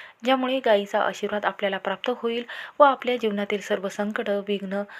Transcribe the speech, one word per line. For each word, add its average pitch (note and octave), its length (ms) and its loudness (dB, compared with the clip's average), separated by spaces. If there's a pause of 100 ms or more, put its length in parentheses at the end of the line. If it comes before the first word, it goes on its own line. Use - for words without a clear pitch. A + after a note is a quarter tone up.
(240)
ज्यामुळे B3+ 420 2
गायीचा G3+ 360 4
आशीर्वाद G#3 440 -2
आपल्याला G3 320 -2
प्राप्त F#3+ 400 -4
होईल A#3 260 -4 (360)
व D4 40 12
आपल्या B3+ 320 4
जीवनातील G3+ 460 -2
सर्व G3 280 -2
संकट, G#3+ 400 -4 (180)
विघ्न G3 360 -2 (160)